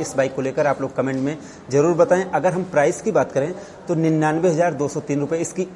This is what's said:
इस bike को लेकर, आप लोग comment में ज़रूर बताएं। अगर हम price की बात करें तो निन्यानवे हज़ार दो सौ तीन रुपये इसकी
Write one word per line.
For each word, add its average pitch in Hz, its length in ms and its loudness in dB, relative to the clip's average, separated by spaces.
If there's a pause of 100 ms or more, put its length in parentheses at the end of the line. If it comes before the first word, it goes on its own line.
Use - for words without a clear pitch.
इस - 160 -8
bike 131 180 0
को 139 80 -4
लेकर, 135 240 0
आप 135 140 0
लोग 131 160 -4
comment 135 240 -2
में 143 160 -2 (340)
ज़रूर 147 260 4
बताएं। 175 280 4
अगर 175 280 0
हम 180 140 -2
price 151 360 2
की 220 100 0
बात 147 200 2
करें 143 200 0 (360)
तो 175 80 0
निन्यानवे 160 520 2
हज़ार 170 260 2
दो 139 140 -2
सौ 151 140 -6
तीन 143 180 -2
रुपये 151 200 -2
इसकी 180 360 -4